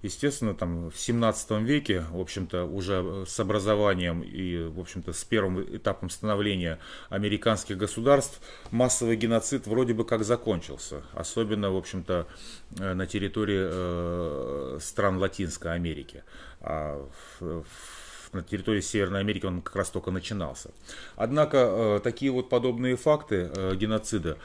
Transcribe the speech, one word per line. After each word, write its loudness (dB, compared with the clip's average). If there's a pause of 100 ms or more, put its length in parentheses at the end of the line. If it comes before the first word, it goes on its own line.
Естественно, -2
там -4
в -12
семнадцатом 2
веке, 2
в -4
общем-то, -2
уже -2
с -6
образованием 2
и, -4
в -6
общем-то, -8
с -6
первым 2
этапом -2
становления 0 (300)
американских 0
государств 4 (300)
массовый 4
геноцид 2
вроде 4
бы 2
как 2
закончился. -2 (100)
Особенно, 0
в 2
общем-то, -2 (540)
э, -2
на 0
территории, 0
э, -2
стран 2
Латинской -2
Америки. -4 (380)
А -4 (340)
в, -6
в -14 (420)
на -4
территории 0
Северной 2
Америки 0
он -2
как -10
раз 0
только -4
начинался. -4 (460)
Однако, 4
э, 6
такие 0
вот 0
подобные 4
факты, 2
э, 0
геноцида 0